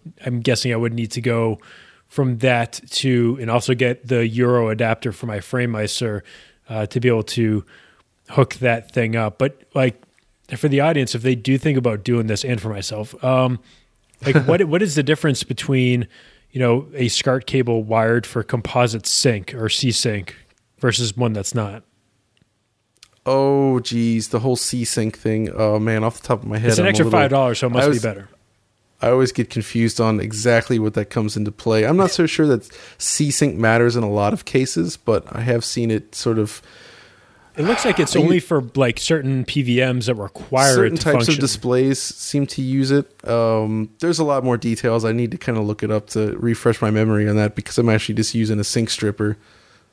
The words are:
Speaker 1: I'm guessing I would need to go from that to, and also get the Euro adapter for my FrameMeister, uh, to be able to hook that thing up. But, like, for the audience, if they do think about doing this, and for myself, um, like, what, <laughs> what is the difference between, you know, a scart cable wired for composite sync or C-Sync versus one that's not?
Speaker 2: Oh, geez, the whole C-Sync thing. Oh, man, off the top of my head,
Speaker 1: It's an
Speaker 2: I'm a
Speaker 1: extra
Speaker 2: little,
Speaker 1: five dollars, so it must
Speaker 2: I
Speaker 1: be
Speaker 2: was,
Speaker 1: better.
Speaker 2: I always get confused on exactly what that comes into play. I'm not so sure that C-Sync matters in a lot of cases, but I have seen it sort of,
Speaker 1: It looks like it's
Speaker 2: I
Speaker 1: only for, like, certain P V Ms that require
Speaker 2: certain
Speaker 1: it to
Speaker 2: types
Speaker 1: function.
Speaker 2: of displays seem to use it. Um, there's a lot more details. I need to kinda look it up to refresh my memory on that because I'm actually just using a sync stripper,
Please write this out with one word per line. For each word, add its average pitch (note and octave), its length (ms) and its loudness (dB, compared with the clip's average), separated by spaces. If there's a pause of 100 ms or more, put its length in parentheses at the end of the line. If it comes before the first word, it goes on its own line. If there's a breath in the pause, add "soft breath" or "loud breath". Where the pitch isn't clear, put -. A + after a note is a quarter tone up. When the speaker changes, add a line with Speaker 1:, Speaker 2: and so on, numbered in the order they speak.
(240)
Speaker 1:
I'm B2 160 -4
guessing A#2+ 320 0
I A2+ 40 -2
would A#2 180 -2
need A#2 180 -6
to B2 80 -6
go A#2 380 -2 (500 loud breath)
from B2+ 300 -2
that A#2+ 420 0 (100)
to, B2 500 0
and A2+ 100 -4
also A#2+ 240 2
get B2 340 -2
the A#2+ 180 2
Euro A#2+ 440 2
adapter A2+ 420 -2
for - 140 -12
my G#2+ 120 -6
FrameMeister, G#2+ 840 -4 (460 loud breath)
uh, A2 180 -4
to - 120 -4
be A#2+ 100 0
able A2+ 140 2
to G#2+ 420 0 (640 soft breath)
hook - 240 2
that A#2 380 -2
thing A2+ 220 0
up. A2 240 -4
But, C#3 220 -2 (140)
like, C3 280 0 (540)
for D3+ 120 0
the C#3 120 2
audience, D3 340 2
if A#2 80 -6
they B2+ 120 2
do C3 240 0
think D3 200 0
about A2+ 240 0
doing A#2 240 0
this, G#2+ 180 -4
and B2 160 -2
for A2 100 -6
myself, G#2 520 -10
um, B2+ 380 2 (640 soft breath)
like, C#3 100 2 (140)
what, F3 160 4
<laughs> D#3+ 40 0
what F3 140 2
is E3+ 120 -2
the D3 80 2
difference D3 400 0
between, B2 640 0 (440 soft breath)
you C3 80 -4
know, B2 340 2
a B2+ 140 0
scart C3 380 0
cable A#2+ 360 0
wired A2+ 420 2
for - 180 -6
composite A#2 640 -2
sync - 480 0
or A2+ 140 -4
C-Sync A2 640 -2 (440)
versus A2+ 360 0
one A#2 200 -2
that's G2+ 200 -6
not? G#2+ 280 -6 (1500)
Speaker 2:
Oh, C3+ 520 2
geez, A#2 480 0
the A#2+ 100 -2
whole B2 180 0
C-Sync A#2 640 -4
thing. A2 340 -2
Oh, G#2+ 280 0
man, A2 240 0
off A#2 160 -4
the - 80 -18
top A2+ 140 0
of G#2+ 60 -10
my G#2+ 100 -4
head, A#2 120 2
Speaker 1:
It's A2+ 80 4
an F3+ 60 2
Speaker 2:
I'm - 20 4
a G3 40 4
Speaker 1:
extra - 160 4
Speaker 2:
little, A2+ 120 4
Speaker 1:
five C#3+ 120 4
dollars, C3 280 2
so C3 80 -2
it B2 40 0
must B2 120 2
Speaker 2:
I C#3+ 40 4
Speaker 1:
be D3 80 4
Speaker 2:
was, A2 80 -2
Speaker 1:
better. G2 260 -8 (760)
Speaker 2:
I A#2 80 2
always B2+ 220 4
get A#2+ 180 -4
confused A2+ 500 -2
on A2 200 2
exactly A2+ 580 0
what A2 160 -2
that G#2 160 -4
comes G#2+ 260 -2
into G#2 160 -2
play. A2 320 0
I'm D3 120 2
not F#3 160 2
so F3 140 2
sure D#3 200 2
that B2 240 0 (280 loud breath)
C-Sync C#3+ 580 0
matters A#2 400 4
in A#2 80 0
a G#2 60 -2
lot G#2 220 0
of - 120 -6
cases, C3+ 520 -2
but - 280 0 (100)
I G#2+ 60 -6
have A#2 240 0
seen A#2 260 -2
it - 240 -4
sort A2+ 240 0
of, G#2 240 -4 (920 loud breath)
Speaker 1:
It D3 80 -2
looks A3+ 200 0
like A3+ 140 2
it's D3+ 160 0
Speaker 2:
I E3+ 60 4
Speaker 1:
only E3+ 180 4
for, D#3 240 0 (140)
like, C3 240 0
certain C3+ 440 -2
P - 180 -2
V B2 180 2 (120)
Ms A#2+ 140 -2
that B2 80 0
require C3 600 0
Speaker 2:
certain B2 200 4
Speaker 1:
it D#3+ 40 -2
to - 40 -4
Speaker 2:
types D3 140 4
Speaker 1:
function. A#2+ 180 2
Speaker 2:
of C#3+ 60 -2
displays C3 600 0
seem - 460 -4
to - 160 -8
use C3 300 0
it. C#3 360 -2
Um, A2 680 0
there's E3 220 0
a D#3+ 40 2
lot C#3 200 0
more B2 120 2
details. A2+ 480 -2
I A2+ 80 0
need A#2+ 200 -2
to F3 60 -8
kinda A2+ 240 -4
look G#2 200 -4
it G#2+ 80 -4
up G#2+ 200 -2
to G#2+ 280 -2
refresh A#2 420 0
my A2 120 2
memory G#2+ 360 2
on G#2 80 2
that G#2 200 0
because - 200 -8
I'm A#2 120 2
actually A2 260 0
just G#2+ 220 -2
using G#2+ 240 0
a G2+ 40 -2
sync A2+ 260 -2
stripper, G#2 460 -2 (560 soft breath)